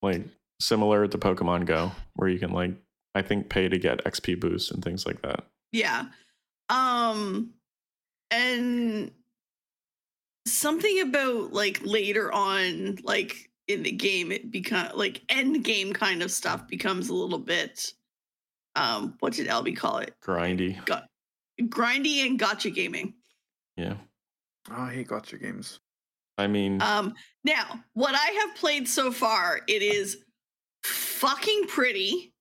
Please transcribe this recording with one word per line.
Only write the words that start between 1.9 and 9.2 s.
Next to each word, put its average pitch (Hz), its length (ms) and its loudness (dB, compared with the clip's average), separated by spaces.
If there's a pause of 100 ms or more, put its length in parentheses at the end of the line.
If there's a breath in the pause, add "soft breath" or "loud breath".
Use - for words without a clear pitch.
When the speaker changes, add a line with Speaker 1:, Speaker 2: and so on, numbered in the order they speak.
Speaker 1:
where 95 160 2
you 90 80 0
can, 90 140 -2
like, 90 200 0 (420)
I 98 60 2
think, 101 300 0
pay 92 180 4
to 92 100 2
get 85 280 0
X - 140 -4
P 90 140 0
boosts 90 360 -2
and - 120 -6
things 90 220 -4
like - 160 -6
that. - 240 -6 (280)
Speaker 2:
Yeah. 220 340 0 (640 loud breath)
Um, 233 800 2 (800)
and 240 800 0 (1400)